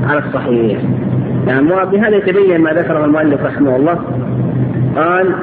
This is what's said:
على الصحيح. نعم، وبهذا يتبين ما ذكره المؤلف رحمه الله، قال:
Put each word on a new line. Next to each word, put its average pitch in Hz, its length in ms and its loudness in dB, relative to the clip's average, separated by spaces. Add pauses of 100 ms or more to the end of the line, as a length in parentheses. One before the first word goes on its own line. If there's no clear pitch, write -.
على 147 100 0
الصحيح. 123 600 -2 (680)
نعم، 139 240 2
وبهذا 196 440 0
يتبين 185 460 2
ما 160 100 2
ذكره 156 340 0
المؤلف 147 400 2
رحمه 131 300 0
الله، 160 240 0 (960)
قال: 175 480 2